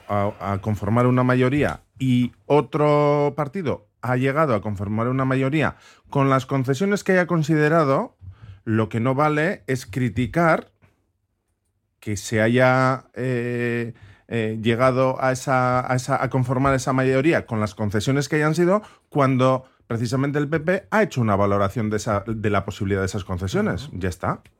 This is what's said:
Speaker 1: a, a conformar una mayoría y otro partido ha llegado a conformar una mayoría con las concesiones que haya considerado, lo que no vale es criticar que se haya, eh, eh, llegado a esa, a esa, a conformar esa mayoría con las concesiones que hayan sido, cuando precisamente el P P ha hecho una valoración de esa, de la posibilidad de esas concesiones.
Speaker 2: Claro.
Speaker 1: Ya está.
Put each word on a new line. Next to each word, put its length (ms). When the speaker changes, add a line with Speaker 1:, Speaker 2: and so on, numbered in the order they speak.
Speaker 1:
a, 320
a 220
conformar 460
una 160
mayoría 580
y 360
otro 880
partido 520
ha 120
llegado 380
a 80
conformar 460
una 180
mayoría 500
con 180
las 160
concesiones 580
que 100
haya 120
considerado, 920
lo 260
que 100
no 160
vale 500
es 220
criticar 840
que 160
se 260
haya, 640
eh, 760
eh, 340
llegado 580
a 120
esa, 600
a 40
esa, 280
a 60
conformar 460
esa 180
mayoría 540
con 120
las 140
concesiones 560
que 60
hayan 180
sido, 300
cuando 560
precisamente 520
el 80
P 120
P 320
ha 120
hecho 180
una 140
valoración 540
de 80
esa, 280
de 240
la 160
posibilidad 360
de 60
esas 160
concesiones. 600
Speaker 2:
Claro. 160
Speaker 1:
Ya 100
está. 320